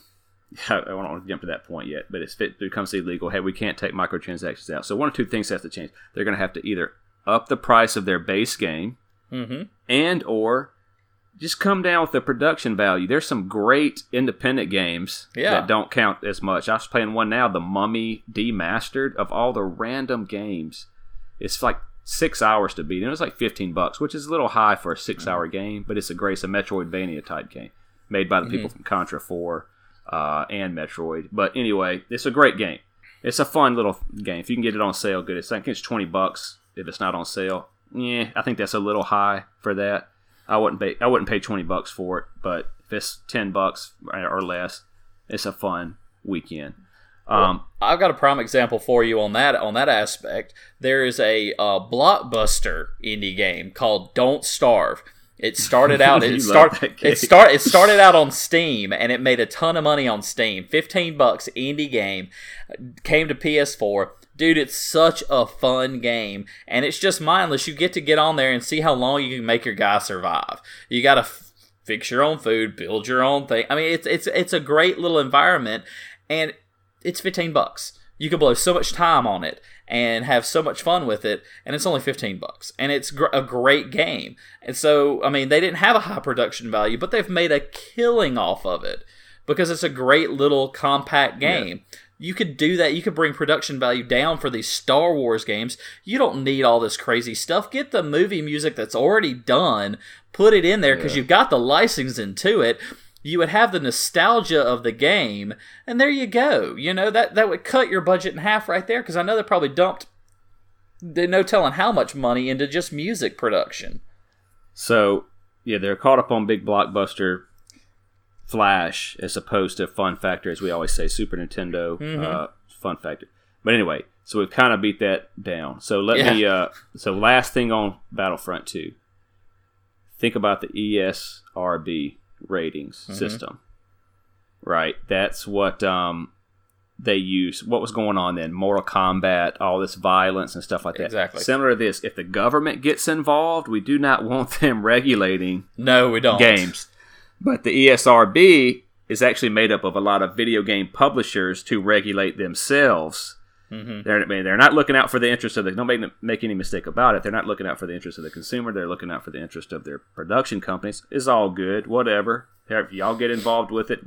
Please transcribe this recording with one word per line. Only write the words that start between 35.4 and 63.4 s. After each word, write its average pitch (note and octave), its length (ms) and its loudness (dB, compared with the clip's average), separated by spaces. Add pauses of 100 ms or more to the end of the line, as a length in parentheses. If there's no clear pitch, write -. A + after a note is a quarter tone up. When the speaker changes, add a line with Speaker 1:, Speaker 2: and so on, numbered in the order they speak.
Speaker 1:
I A2+ 60 -6
think F#2+ 120 -10
it's A#2+ 120 -6
twenty A2 240 -6
bucks F#2 540 -4 (180)
if F#2 100 -12
it's E2 140 -12
not F#2 160 -2
on E2+ 80 -6
sale. F#2+ 440 -6 (240)
Yeah, A#2+ 440 -4
I - 60 -4
think A#2+ 160 -4
that's G2+ 160 -4
a G#2+ 40 0
little G#2 260 -2
high G2+ 400 0 (160)
for G#2 140 -4
that. G2+ 340 -4 (400)
I G#2+ 100 2
wouldn't G#2+ 220 0
pay, G2 200 -4
I A#2+ 80 2
wouldn't A#2 200 0
pay G#2 120 -2
twenty G2 240 -6
bucks F2 260 -6
for F2+ 280 -8
it, - 60 -10 (160)
but F2 300 -6 (160)
if - 60 -12
it's - 340 -8
ten G#2 240 -6
bucks F#2+ 440 -4 (180)
or F#2 300 -4
less, F2+ 420 -8 (440)
it's - 180 -8
a F#2+ 60 -8
fun F2 440 -6 (280)
weekend. D#2 500 -8 (540)
Speaker 2:
Well, G#2 140 4
Speaker 1:
Um, F#2 180 2 (220)
Speaker 2:
I've D3+ 160 2
got F3+ 140 4
a - 20 -2
prime C#3 240 2
example A#2 400 0
for A#2+ 240 2
you A2+ 180 2
on G#2 120 0
that, B2+ 240 2
on G#2 180 -2
that C3+ 140 0
aspect. - 640 -2 (240)
There C3 260 2
is B2 140 -4
a, A2 400 2
uh, G2 220 2
Blockbuster A2+ 1080 2 (160)
indie G2+ 320 -6
game F#2 360 -2
called G#2 420 0
Don't C3 300 2
Starve. G2+ 580 2 (360)
It A2 180 -4
started C#3 440 6
out, C3+ 220 8
Speaker 1:
<laughs> - 20 4
Speaker 2:
it B2 100 2
Speaker 1:
You C3+ 60 0
Speaker 2:
start-, D3+ 340 8
Speaker 1:
love - 80 -6
that - 140 -4
game. C#3+ 160 2
Speaker 2:
it C#3+ 60 0
start-, G3 320 12
it C#3+ 100 6
started G3+ 400 8
out F#3+ 140 12
on D3 160 6
Steam, C3 600 -2
and A#2 180 0
it B2 100 -2
made B2+ 200 4
a A2 60 2
ton E3 300 -2
of D#3+ 80 -2
money D3 220 2
on G#2+ 160 -2
Steam. G2+ 460 -4
Fifteen E3 480 -2
bucks, B2 400 2
indie C#3+ 340 -4
game, G2 380 -2 (760)
came D#3 260 2
to C#3+ 60 -2
P D3+ 240 0